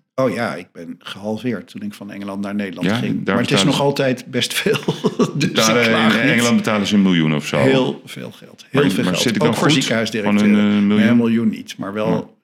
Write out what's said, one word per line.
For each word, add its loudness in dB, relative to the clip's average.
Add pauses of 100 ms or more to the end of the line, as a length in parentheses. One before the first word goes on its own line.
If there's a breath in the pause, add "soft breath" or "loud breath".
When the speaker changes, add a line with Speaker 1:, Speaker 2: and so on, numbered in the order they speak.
(140)
Speaker 1:
Oh 0
ja, -4
ik -14
ben -14
gehalveerd -6
toen -14
ik -10
van -16
Engeland -10
naar -6
Nederland -4
Speaker 2:
Ja, 0
Speaker 1:
ging. -4
Speaker 2:
daar -2
Speaker 1:
Maar 0
het -2
is 2
Speaker 2:
betalen 2
Speaker 1:
nog 2
Speaker 2:
ze -2
Speaker 1:
altijd -2
best -4
veel. -2
<laughs> -2
Dus 0
Speaker 2:
Daar, 2
Speaker 1:
ik 4
Speaker 2:
eh, 2
Speaker 1:
klaag 2
Speaker 2:
in 0
Speaker 1:
niet. 2
Speaker 2:
Engeland 2
betalen 0
ze 0
een 6
miljoen 4
of -4
zo. -2
Speaker 1:
Heel 2
veel -14
geld. -20
Heel 0
Speaker 2:
Maar, 2
Speaker 1:
veel -2
Speaker 2:
maar 0
Speaker 1:
geld. -2
Speaker 2:
zit 0
ik 2
Speaker 1:
Ook 4
Speaker 2:
dan 2
Speaker 1:
voor 0
Speaker 2:
goed? 4
Speaker 1:
ziekenhuisdirecteuren. 2
Speaker 2:
Gewoon 4
een, 2
eh, 2
miljoen? 4
Speaker 1:
Nee, 4
een 4
miljoen 2
niet, -6
maar -8
wel, -4